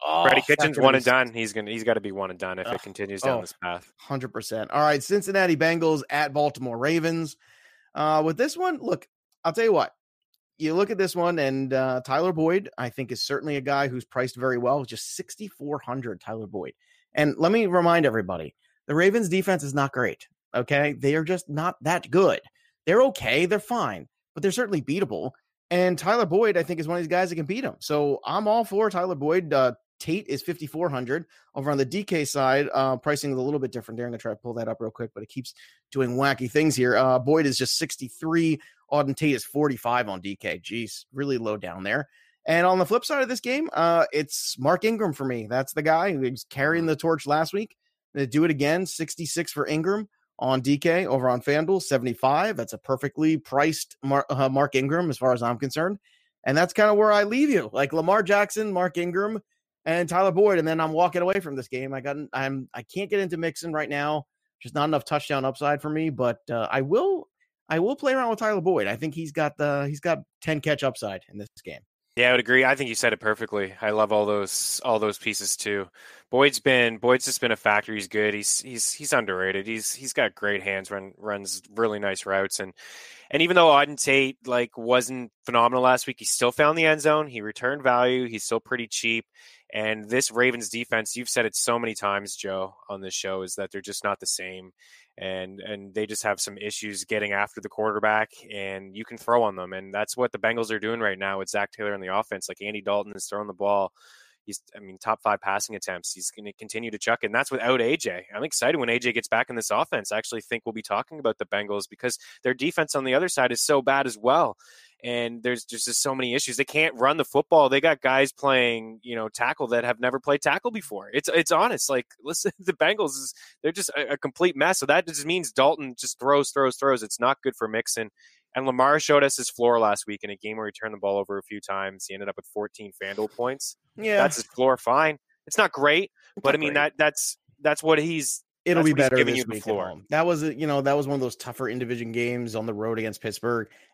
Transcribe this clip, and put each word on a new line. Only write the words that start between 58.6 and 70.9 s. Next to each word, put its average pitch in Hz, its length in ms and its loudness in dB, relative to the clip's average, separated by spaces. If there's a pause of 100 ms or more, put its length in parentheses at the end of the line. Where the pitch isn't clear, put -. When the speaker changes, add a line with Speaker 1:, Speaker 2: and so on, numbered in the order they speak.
Speaker 1:
Mark 180 260 0
Ingram, 190 440 -2 (440)
and 165 240 0
Tyler 185 220 2
Boyd, 190 260 4
and 160 100 2
then 160 140 0
I'm 156 120 -2
walking 175 280 2
away 190 200 0
from 151 140 -10
this 127 120 -8
game. 135 260 -8
I 131 80 -8
got, 143 140 -6 (180)
I'm, 135 400 -4
I 120 100 -12
can't 190 260 -8
get 202 100 0
into 175 180 -2
Mixon 165 360 -6
right 151 160 -4
now. 147 360 -2 (360)
Just 120 140 -14
not 147 100 2
enough 151 200 0
touchdown 143 400 -2
upside 143 360 0
for 151 80 -6
me, 160 200 -2
but, 123 300 0 (100)
uh, 117 220 -2
I 135 100 2
will, 302 460 0 (420)
I 160 100 0
will 226 160 2
play 277 180 0
around 254 160 0
with 220 100 -2
Tyler 214 220 0
Boyd. 156 260 2
I 107 80 -2
think 143 200 -6
he's 160 160 -8
got 147 260 -2
the, 143 300 0
he's 147 120 -6
got 170 200 0 (220)
ten 156 200 -2
catch 147 220 0
upside 107 380 -4 (100)